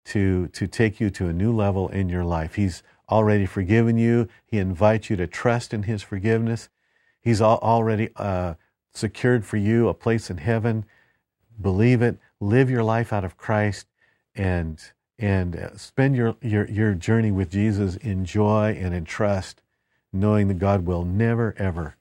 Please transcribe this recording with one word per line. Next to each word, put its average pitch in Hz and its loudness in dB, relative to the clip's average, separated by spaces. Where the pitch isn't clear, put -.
to, 95 0
to - -6
take 110 0
you 107 0
to 95 -6
a 82 -2
new 98 0
level 101 0
in 95 -2
your 87 -2
life. 85 -4
He's 98 -2
already 104 2
forgiven 110 2
you. 117 2
He 113 -4
invites 101 0
you 107 0
to 87 -2
trust - -2
in 104 -4
His 101 -6
forgiveness. 113 -2
He's 113 2
al-, 110 6
already, 113 0
uh, 90 -4
secured 120 0
for - -4
you 110 2
a 87 -2
place 113 -2
in 90 -8
heaven. 110 -2
Believe 107 4
it. 117 0
Live 123 2
your 123 0
life 113 0
out 101 -2
of 92 -8
Christ, 104 -2
and, 87 -4
and, 95 -2
uh, 85 -12
spend 135 0
your, 117 0
your, 104 0
your 107 0
journey 110 0
with 92 -2
Jesus 101 0
in 95 -4
joy 107 2
and 90 -4
in 87 -4
trust, 98 -4
knowing 104 2
that 98 0
God 98 0
will 87 -2
never, 113 0
ever 85 -4